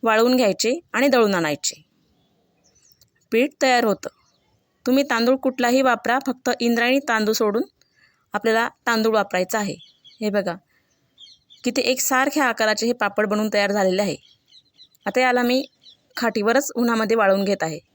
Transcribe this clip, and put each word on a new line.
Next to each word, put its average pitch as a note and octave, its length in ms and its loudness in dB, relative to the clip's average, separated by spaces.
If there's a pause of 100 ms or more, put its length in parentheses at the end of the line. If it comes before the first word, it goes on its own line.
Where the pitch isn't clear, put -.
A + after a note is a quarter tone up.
वाळवून A3+ 320 2
घ्यायचे A#3 420 0 (160)
आणि B3 140 2
दळून A3+ 280 4
आणायचे. D#3 460 -4 (1500)
पीठ A#3+ 200 2 (100)
तयार B3 240 2
होतं. G3+ 240 -2 (760)
तुम्ही C4 240 2
तांदूळ A#3+ 260 2
कुठलाही C4 460 0
वापरा, B3 360 2 (100)
फक्त B3+ 220 -4 (100)
इंद्रायणी A#3 480 0
तांदूळ A3 260 0
सोडून A3 300 -2 (720)
आपल्याला A3+ 340 0 (200)
तांदूळ A3+ 260 2
वापरायचा G3 460 0
आहे. G3 160 -4 (460)
हे G#3+ 80 -2
बघा, F#3+ 260 -2 (1080)
किती B3 180 -2
एकसारख्या C4 640 0
आकाराचे A3 400 -2
हे A#3+ 80 0
पापड G#3+ 340 -2
बनवून G#3+ 260 -2
तयार G3+ 180 0
झालेले G3 300 0
आहे. F#3 140 -2 (920)
आता G#3+ 160 -2
याला B3 200 2
मी B3 220 0 (540)
खाटीवरच A#3 580 0
उन्हामध्ये A3+ 420 0
वाळवून G3 260 2
घेत F#3+ 200 -2
आहे. D#3 160 -6 (160)